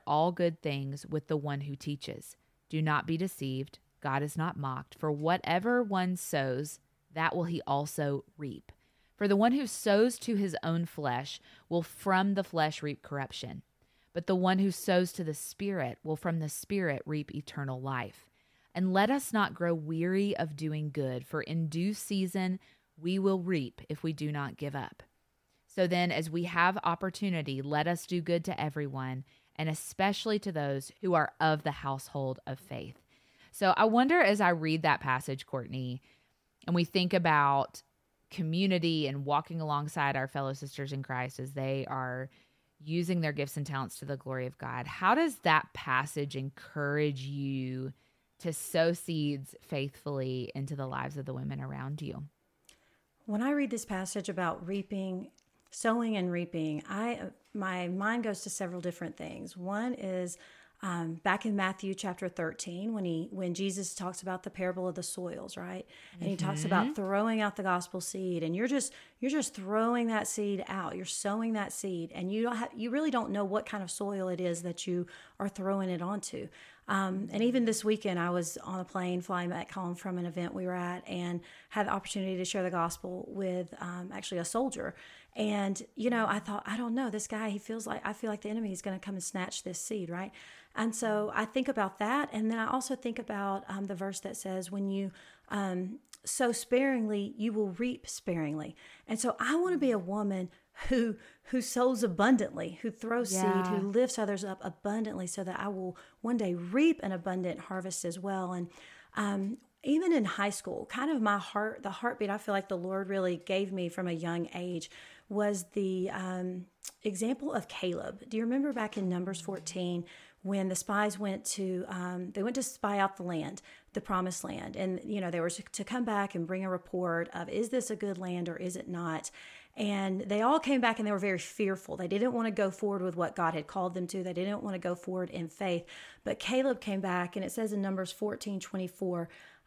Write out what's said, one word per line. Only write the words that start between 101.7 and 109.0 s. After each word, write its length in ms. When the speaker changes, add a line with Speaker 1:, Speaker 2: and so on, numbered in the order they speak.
Speaker 2:
abundantly, 800
who 80
throws 400
seed, 140
Speaker 1:
Yeah. 360
Speaker 2:
who 100
lifts 280
others 260
up 200
abundantly, 640
so 160
that 160
I 80
will 280
one 160
day 180
reap 480
an 80
abundant 480
harvest 460
as 140
well. 340
And, 160